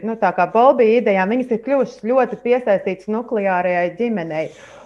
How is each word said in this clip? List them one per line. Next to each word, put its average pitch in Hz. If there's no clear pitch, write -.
nu, 220
tā 180
kā 180
Bolbija 240
idejām, 196
viņas 247
ir 220
kļuvušas 262
ļoti 240
piesaistītas 208
nukleārajai 180
ģimenei. 165